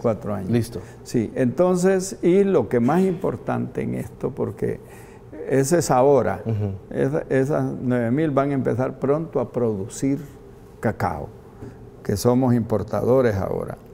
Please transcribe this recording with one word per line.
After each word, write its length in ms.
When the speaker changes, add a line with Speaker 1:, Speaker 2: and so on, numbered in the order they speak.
Speaker 1:
Cuatro 320
años. 180
Speaker 2:
Listo. 300
Speaker 1:
Sí, 320
entonces, 840
y 220
lo 240
que 140
más 200
importante 840
en 120
esto, 360
porque 500
ese 280
es 140
ahora, 540
Speaker 2:
Ujú. 280
Speaker 1:
esa, 400
esas 420
nueve 300
mil 200
van 200
a 20
empezar 460
pronto 400
a 140
producir 680
cacao, 480
que 140
somos 360
importadores 840
ahora, 420